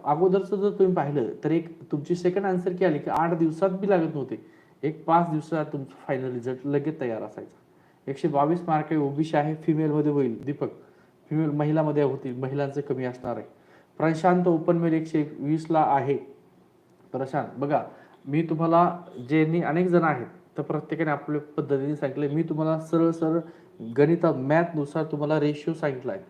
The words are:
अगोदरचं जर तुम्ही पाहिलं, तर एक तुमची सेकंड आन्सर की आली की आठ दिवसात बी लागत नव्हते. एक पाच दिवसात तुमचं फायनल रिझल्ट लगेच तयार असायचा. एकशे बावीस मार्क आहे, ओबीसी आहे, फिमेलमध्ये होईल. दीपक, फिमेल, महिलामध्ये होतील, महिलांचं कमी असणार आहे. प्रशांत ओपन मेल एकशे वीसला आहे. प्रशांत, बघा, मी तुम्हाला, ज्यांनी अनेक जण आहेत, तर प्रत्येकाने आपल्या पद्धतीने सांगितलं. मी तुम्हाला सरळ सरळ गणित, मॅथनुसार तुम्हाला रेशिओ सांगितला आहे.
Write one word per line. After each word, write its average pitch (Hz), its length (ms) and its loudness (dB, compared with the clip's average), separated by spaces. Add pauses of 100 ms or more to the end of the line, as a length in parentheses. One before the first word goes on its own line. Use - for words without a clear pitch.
अगोदरचं 190 520 2
जर 202 140 2
तुम्ही 185 260 4
पाहिलं, 143 280 0 (200)
तर 151 80 0
एक - 400 -4
तुमची 151 240 -2
सेकंड 180 300 0
आन्सर 180 280 0
की 185 120 0
आली 151 140 2
की 147 100 -6
आठ 170 280 0
दिवसात 160 320 2
बी 190 200 -2
लागत 160 260 2
नव्हते. 123 300 -8 (380)
एक 156 220 -4
पाच 165 260 4
दिवसात 156 340 -2
तुमचं 139 280 -8 (140)
फायनल 131 240 -2
रिझल्ट 127 340 -6
लगेच 143 360 -2
तयार 113 200 -4
असायचा. - 360 -14 (500)
एकशे 139 200 -4
बावीस 147 400 2
मार्क 156 220 2
आहे, 160 100 2
ओबीसी 147 380 0
आहे, 151 180 0
फिमेलमध्ये 151 560 2
होईल. 123 340 0
दीपक, 143 220 -4 (600)
फिमेल, 156 200 0
महिलामध्ये 151 540 2
होतील, 131 320 -2
महिलांचं 135 460 -4
कमी 131 240 -4
असणार 123 300 -6
आहे. 107 100 -10 (520)
प्रशांत 175 500 2
ओपन 170 300 2
मेल 165 160 2
एकशे 156 460 -2
वीसला 156 400 0
आहे. 135 380 2 (920)
प्रशांत, 131 360 -4 (100)
बघा, 143 260 0 (440)
मी 147 140 0
तुम्हाला, 165 580 2 (300)
ज्यांनी 160 320 2
अनेक 160 260 0
जण 170 160 4
आहेत, 139 240 0 (300)
तर 151 40 -4
प्रत्येकाने 156 500 -4
आपल्या 147 300 -4 (160)
पद्धतीने 139 380 0
सांगितलं. 143 320 -2
मी 156 160 0
तुम्हाला 160 360 -2
सरळ 165 320 2
सरळ 165 280 0 (580)
गणित, 165 280 6
मॅथनुसार 156 800 2
तुम्हाला 151 360 0
रेशिओ 147 340 0
सांगितला 127 380 -4
आहे. 95 180 -6